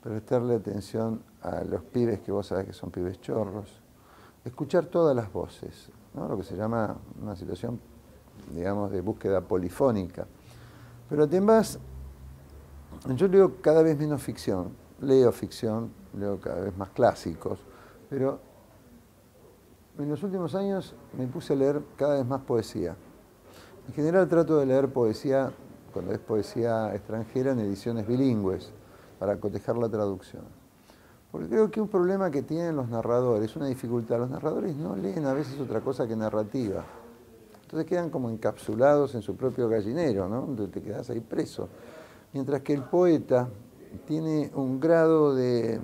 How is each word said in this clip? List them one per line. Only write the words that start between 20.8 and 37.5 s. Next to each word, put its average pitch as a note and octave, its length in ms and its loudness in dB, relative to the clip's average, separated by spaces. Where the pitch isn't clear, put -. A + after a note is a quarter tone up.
me B2+ 100 -4
puse C#3 240 -6
a C#3+ 60 4
leer C#3+ 240 2
cada C#3+ 180 2
vez C3+ 100 0
más C3+ 180 -2
poesía. G#2 520 -2
En B2 80 -12
general E3 360 4
trato D#3+ 300 6
de C#3 60 4
leer C3+ 220 4
poesía, C3 640 2
cuando F#2 220 -6
es A2 60 -4
poesía A2 760 0
extranjera, A2+ 560 -2
en B2+ 80 0
ediciones G#2 480 -4
bilingües, A2+ 640 2
para G2 180 0
cotejar G#2 380 -4
la A#2 140 0
traducción. G2+ 540 -4
Porque - 200 -8
creo A3 200 4
que A3 120 -4
un G3+ 80 -2
problema F#3+ 420 2
que C#3 100 0
tienen E3 360 -2
los B2+ 100 -2
narradores, A#2 720 2
una D3 100 -4
dificultad, A#2+ 500 -2
los A#2+ 120 -2
narradores D#3+ 480 -4
no F3 180 -4
leen F#3 300 -4
a C3+ 80 2
veces C3+ 260 -4
otra A2+ 220 -2
cosa C3 260 -2
que A2 80 -4
narrativa. G#2+ 680 -2